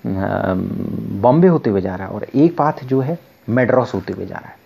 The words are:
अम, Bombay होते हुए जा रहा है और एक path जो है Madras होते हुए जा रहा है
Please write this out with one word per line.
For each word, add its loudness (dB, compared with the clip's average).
अम, -2
Bombay 6
होते 2
हुए 2
जा -6
रहा -8
है -10
और -8
एक 4
path 2
जो 0
है -4
Madras 2
होते -4
हुए -8
जा -14
रहा -16
है -20